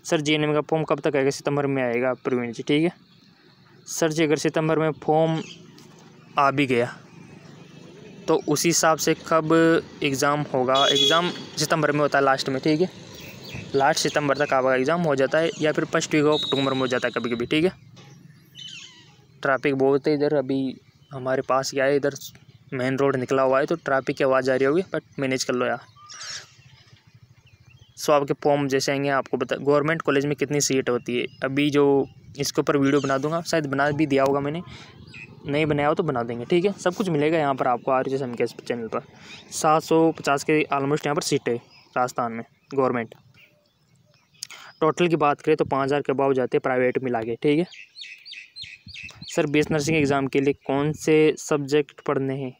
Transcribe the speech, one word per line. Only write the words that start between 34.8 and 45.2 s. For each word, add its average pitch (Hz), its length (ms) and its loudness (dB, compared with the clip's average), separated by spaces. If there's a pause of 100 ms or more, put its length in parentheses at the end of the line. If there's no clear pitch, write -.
नहीं 151 200 0
बनाया 147 220 2
हो 156 60 2
तो 180 80 -2
बना 139 200 -2
देंगे, 117 220 -6
ठीक 175 200 2
है। 202 80 2
सब 180 220 -2
कुछ 190 140 -2
मिलेगा 156 300 2
यहाँ 143 160 2
पर 135 120 -2
आपको 123 240 0
आरएचएसएम 131 440 -2
के 120 100 0
इस 117 100 -6 (140)
चैनल 120 200 -6
पर। 117 140 -6 (500)
सात 156 300 2
सौ 160 300 4
पचास 143 320 -2
के 151 160 2 (140)
almost 143 320 0
यहाँ 147 80 -2
पर 170 80 -2
सीटें 131 320 -2 (420)
राजस्थान 123 360 -2
में 113 120 -10 (300)
गवर्नमेंट। 123 400 0 (1700)
Total 160 280 2
की 165 80 2
बात 143 240 2